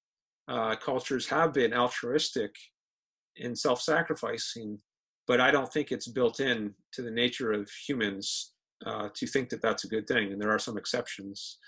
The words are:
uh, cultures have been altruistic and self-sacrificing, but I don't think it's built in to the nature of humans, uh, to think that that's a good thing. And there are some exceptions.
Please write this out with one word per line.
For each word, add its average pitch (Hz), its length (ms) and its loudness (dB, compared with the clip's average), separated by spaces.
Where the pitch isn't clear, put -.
uh, 113 260 0
cultures 131 540 0
have 156 240 4
been 120 200 4
altruistic 123 800 2
and 120 200 -6
self-sacrificing, 117 1200 0
but 123 120 6
I 127 120 6
don't 139 200 2
think 147 200 0
it's 120 160 -4
built 120 320 2
in 113 340 0
to - 100 -8
the 120 80 -6
nature 117 420 0
of 104 160 -2
humans, 104 640 -2
uh, 107 300 -4
to - 120 -6
think 131 220 0
that 113 120 -6
that's 110 240 0
a - 40 -8
good 110 180 -2
thing. 110 260 2
And 101 80 -6
there 107 100 2
are 107 80 4
some 110 180 -4
exceptions. - 800 -6